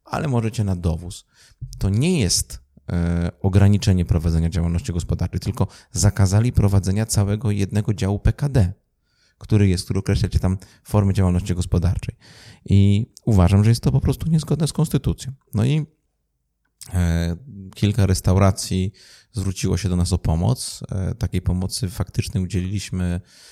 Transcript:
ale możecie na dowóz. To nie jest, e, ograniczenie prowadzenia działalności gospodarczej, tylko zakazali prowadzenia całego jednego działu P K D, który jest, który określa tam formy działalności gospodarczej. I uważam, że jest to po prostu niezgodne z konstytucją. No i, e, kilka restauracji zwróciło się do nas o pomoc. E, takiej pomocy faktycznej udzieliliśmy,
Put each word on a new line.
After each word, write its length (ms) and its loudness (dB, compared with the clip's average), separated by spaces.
ale 220 -4
możecie 360 0
na 120 0
dowóz. 500 -4
To 100 0
nie 300 0
jest, 400 -2
e, 400 -2
ograniczenie 640 4
prowadzenia 440 0
działalności 440 -2
gospodarczej, 460 -4
tylko 280 -4
zakazali 600 2
prowadzenia 540 2
całego 460 0
jednego 420 -2
działu 260 -2
P 140 2
K 160 -4
D, 240 2
który 300 2
jest, 160 2
który 160 -4
określa 300 0
tam 280 0
formy 300 2
działalności 420 0
gospodarczej. 600 -2
I 400 4
uważam, 380 6
że 60 4
jest 140 2
to 80 0
po 100 2
prostu 280 -2
niezgodne 380 0
z 60 -4
konstytucją. 580 -2
No 120 2
i, 200 0
e, 420 0
kilka 300 0
restauracji 840 2
zwróciło 460 -4
się 120 -2
do 60 0
nas 180 0
o 40 2
pomoc. 760 -2
E, 240 -4
takiej 260 -4
pomocy 480 -4
faktycznej 540 -6
udzieliliśmy, 800 -4